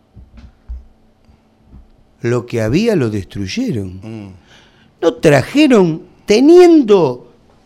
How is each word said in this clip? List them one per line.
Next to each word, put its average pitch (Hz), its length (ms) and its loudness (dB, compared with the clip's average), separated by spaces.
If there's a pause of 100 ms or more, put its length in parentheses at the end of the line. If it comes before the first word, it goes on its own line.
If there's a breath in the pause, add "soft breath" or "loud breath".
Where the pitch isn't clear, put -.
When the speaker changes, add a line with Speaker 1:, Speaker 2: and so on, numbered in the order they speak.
(2250)
Speaker 1:
Lo 120 260 -6
que 113 140 -8
había 190 340 -2
lo 123 140 -2
destruyeron. 101 920 -10
Speaker 2:
Mm. 107 320 -18 (680 soft breath)
Speaker 1:
No 165 140 -2
trajeron, 175 840 0 (240)
teniendo 247 1080 4 (340)